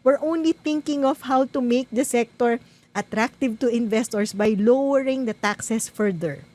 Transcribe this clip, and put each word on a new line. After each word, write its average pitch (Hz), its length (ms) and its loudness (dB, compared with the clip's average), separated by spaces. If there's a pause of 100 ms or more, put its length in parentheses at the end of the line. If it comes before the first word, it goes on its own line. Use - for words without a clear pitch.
We're 269 220 2
only 320 320 0
thinking 302 480 -2
of 269 240 0
how 262 200 2
to 277 140 -4
make 247 300 0
the 233 120 -2
sector 240 600 0 (320)
attractive 220 640 -2
to 262 100 0
investors 220 640 -2
by 208 220 2
lowering 262 720 2
the 214 80 -4
taxes 214 520 -4
further. 170 680 -4